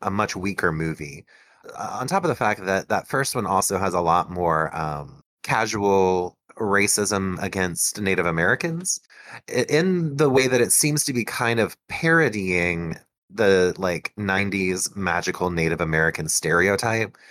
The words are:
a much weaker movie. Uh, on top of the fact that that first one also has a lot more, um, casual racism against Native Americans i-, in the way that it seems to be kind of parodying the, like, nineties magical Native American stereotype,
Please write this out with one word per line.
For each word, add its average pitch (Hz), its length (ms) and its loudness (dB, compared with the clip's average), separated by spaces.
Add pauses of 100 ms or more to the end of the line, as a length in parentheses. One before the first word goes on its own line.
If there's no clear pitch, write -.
a 101 80 -2
much 101 260 -2
weaker 92 360 -2
movie. 78 540 -6 (520)
Uh, 104 220 -10
on 127 80 -6
top 180 160 0
of 170 60 0
the 123 60 0
fact 107 300 -2
that 95 240 0
that 101 180 -2
first 139 280 -2
one 113 100 -2
also 95 320 0
has 92 160 0
a 90 80 2
lot 85 300 2
more, 80 440 0
um, 76 460 -8 (220)
casual 98 920 2 (220)
racism 98 840 0
against 92 560 -2
Native 95 280 0
Americans 131 720 0 (480)
i-, 120 180 0
in 165 480 0
the 147 140 4
way 131 180 4
that 123 140 4
it 101 100 2
seems 147 320 0
to 143 80 -4
be 120 140 -2
kind 117 340 0
of 101 160 0 (140)
parodying 92 1080 0 (340)
the, 95 480 4
like, 90 380 -4
nineties 95 800 -2
magical 90 540 -2
Native 82 320 0
American 80 480 0
stereotype, 98 880 0 (140)